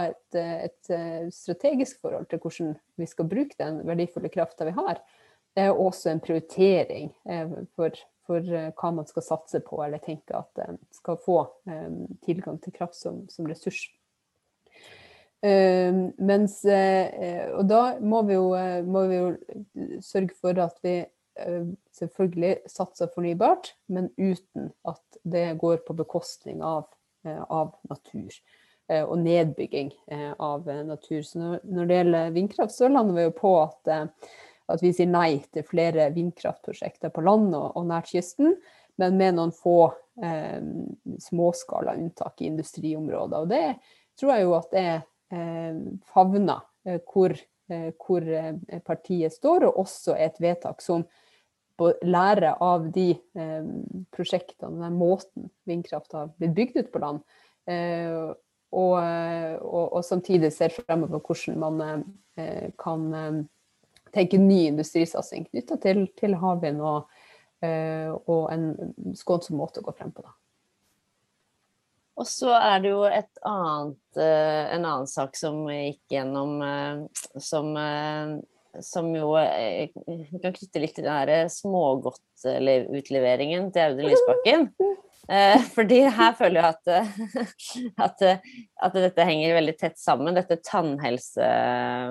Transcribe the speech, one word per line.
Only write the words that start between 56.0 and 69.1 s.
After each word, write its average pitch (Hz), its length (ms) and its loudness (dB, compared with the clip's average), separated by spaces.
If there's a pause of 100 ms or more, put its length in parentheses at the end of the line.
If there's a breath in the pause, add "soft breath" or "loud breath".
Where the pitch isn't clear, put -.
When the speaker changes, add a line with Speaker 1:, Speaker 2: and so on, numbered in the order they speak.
Speaker 1:
har 151 200 -10
blitt 165 200 0
bygd 247 200 0
ut 233 140 -4
på 156 140 -4
land, 147 160 -6 (480 soft breath)
eh, 170 640 -4 (400)
og, 180 260 2
eh, 170 580 -4
og, - 360 -2
og 175 100 -2
samtidig 180 480 2
ser 160 180 2
fremover 165 500 -4
hvordan - 380 -6
man, 156 460 -4 (340)
eh, - 400 -10
kan, 160 360 -4
eh, 156 300 -6 (720)
tenke 185 260 4
ny 196 280 8
industrisatsing 160 800 -2
knyttet - 320 -6
til, 196 340 2
til 202 200 0
havvind 170 460 -2
og, 151 260 -2 (540 soft breath)
eh, 160 520 -4
og 165 380 0
en 160 420 -4 (200)